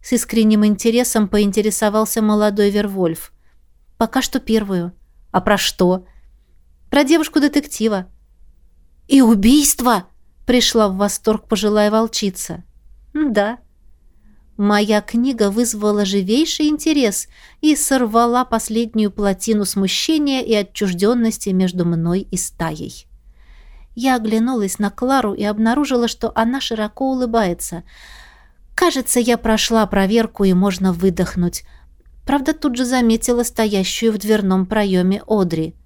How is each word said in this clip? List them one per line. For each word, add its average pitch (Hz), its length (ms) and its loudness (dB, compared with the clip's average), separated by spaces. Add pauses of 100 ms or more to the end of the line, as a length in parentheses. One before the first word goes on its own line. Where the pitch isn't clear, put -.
С - 120 -4
искренним 214 500 2
интересом 226 640 0
поинтересовался 214 920 0
молодой 208 480 2
Вервольф. 196 640 -4 (640)
"Пока 226 240 0
что - 180 -4
первую". 196 520 -2 (380)
"А 180 120 0
про 208 160 2
что?" 185 480 0 (800)
"Про 285 160 2
девушку-детектива". 285 1000 0 (1040)
"И 269 120 6
убийство!" 233 840 4 (400)
пришла 233 420 2
в 190 80 -4
восторг 202 520 -2
пожилая 208 420 0
волчица. 208 760 -4 (480)
"Да". 240 460 -2 (960)
Моя 208 460 2
книга 233 480 0
вызвала 208 560 0
живейший 214 600 0
интерес 294 600 0 (320)
и 302 160 4
сорвала 240 680 2
последнюю 220 640 -2
плотину 202 560 -2
смущения 269 760 -2
и 226 120 0
отчужденности 208 960 0
между 185 340 0
мной 170 460 -2
и 180 80 -6
стаей. - 680 -10 (880)
Я 254 220 0
оглянулась 220 640 -2
на 202 120 0
Клару 247 440 0
и - 100 -4
обнаружила, 233 640 0
что - 260 -6
она 240 280 -2
широко 220 480 -4
улыбается. 226 720 -2 (920)
Кажется, 269 460 0
я 240 160 2
прошла 220 500 0
проверку 208 580 0
и 190 100 4
можно 185 400 0
выдохнуть. 175 680 -2 (600)
Правда, 277 300 0
тут 285 220 -4
же 254 100 -2
заметила 240 560 0
стоящую 220 720 -2
в 208 60 -4
дверном 190 460 0
проеме 190 600 0
Одри. 165 480 -2 (120)